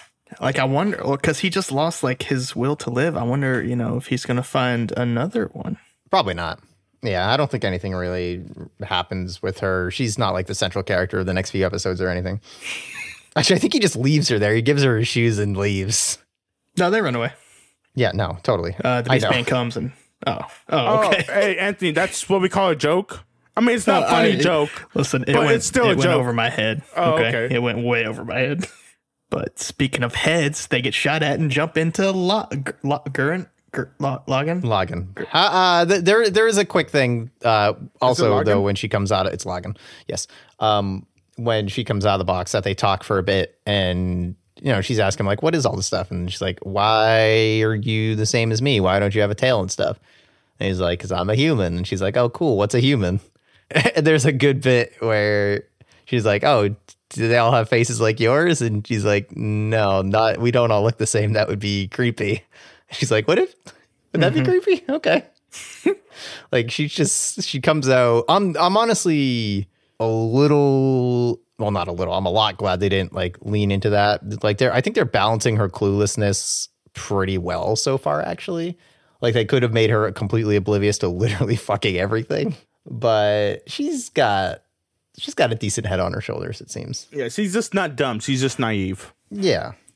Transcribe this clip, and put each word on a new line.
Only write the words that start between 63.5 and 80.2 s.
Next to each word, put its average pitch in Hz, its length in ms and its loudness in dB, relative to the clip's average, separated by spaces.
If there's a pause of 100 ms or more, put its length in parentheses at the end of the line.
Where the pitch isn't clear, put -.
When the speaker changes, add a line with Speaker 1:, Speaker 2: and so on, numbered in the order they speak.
Speaker 2:
would 165 100 0
that 170 100 4
Speaker 1:
Mm-hmm. 311 120 2
Speaker 2:
be 370 180 2
creepy?" 370 260 0
Okay. 285 360 0 (600)
<laughs> 392 100 2 (560)
Like, 117 200 0
she's 147 240 -4
just, - 480 -2
she - 180 -6
comes 151 300 2
out. 120 380 4
I'm, 180 300 2
I'm 180 200 2
honestly 135 920 0 (320)
a 113 60 0
little 127 1300 2 (180)
well, 104 120 -2
not 92 180 -2
a 87 40 -6
little, 87 220 -2
I'm 95 120 -2
a 90 40 0
lot 104 280 2
glad 92 220 0
they 98 80 2
didn't, 95 240 -2
like, 90 300 -6
lean 104 280 0
into 98 200 0
that. 104 540 0
Like, 104 140 0
they're, 127 140 2
I 131 80 2
think 226 140 -2
they're 185 100 2
balancing 110 520 0
her 107 120 0
cluelessness 101 1000 0 (260)
pretty 95 440 -2
well 87 380 -2
so 135 220 0
far, 147 240 -2
actually. 170 560 -6 (440)
Like, 120 120 2
they 113 120 2
could 127 160 2
have 117 100 2
made 110 180 4
her 107 220 2
completely 107 440 0